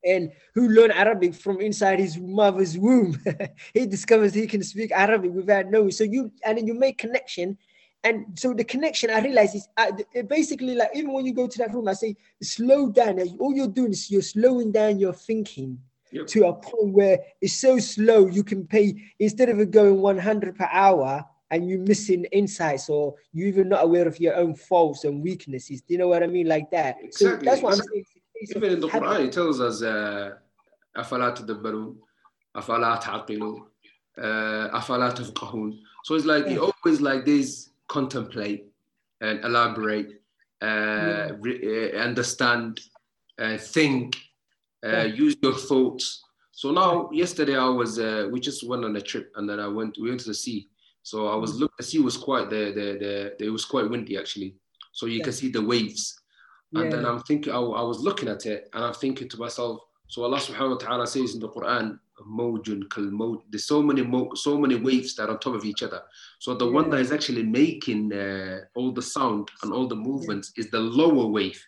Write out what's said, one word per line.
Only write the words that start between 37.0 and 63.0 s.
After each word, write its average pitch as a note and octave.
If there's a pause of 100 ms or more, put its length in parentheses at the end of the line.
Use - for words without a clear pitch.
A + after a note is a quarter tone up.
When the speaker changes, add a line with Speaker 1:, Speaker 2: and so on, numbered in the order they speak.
Speaker 2:
like, C3+
this C#3 (180)
contemplate A2+ (540)
and G#2+
elaborate, A2+ (520)
uh, G#2
Speaker 1:
Yeah. G#2+ (100)
Speaker 2:
re-, A2
uh, G2+
understand, A#2+ (580)
uh, A2
think, C3 (680)
uh, G#2+
Speaker 1:
Yeah. A2+
Speaker 2:
use C#3
your C3
thoughts. - (300)
So -
now, F3
Speaker 1:
Yeah. D#3
Speaker 2:
yesterday D#3
I C3
was, A#2
uh, A2
we B2+
just C3+
went A#2+
on G#2+
a G2+
trip, -
and G#2
then G#2
I G#2
went, G#2+
we A2+
went B2
to A2+
the G#2
sea. A2 (340)
So G#2+
I G#2+
was A2+
Speaker 1:
Mm. A#2+
Speaker 2:
look, D3
the A#2+
sea D#3
was B2
quite, A#2+
the, G#2+ (160)
the, G2+ (520)
the, G#2+
it G#2+
was A2
quite A#2+
windy, A2
actually. F#2+ (360)
So -
you A2+
Speaker 1:
Yeah. G#2+
Speaker 2:
can B2+
see B2+
the A2+
waves. A2+ (540)
And D#3+
then D#3
Speaker 1:
Yeah. A#2+
Speaker 2:
I'm B2
thinking, D3
I, A#2
I A#2
was A#2
looking E3
at G2+
it, G#2
and A2+
I'm A#2+
thinking C3
to A2
myself, A#2 (260)
so -
Allah C3+
subhanahu C3+
wa B2+
ta'ala A#2+
says A#2+
in A#2
the A2
Quran, A2+ (280)
"Mawjun G#2+
kal G#2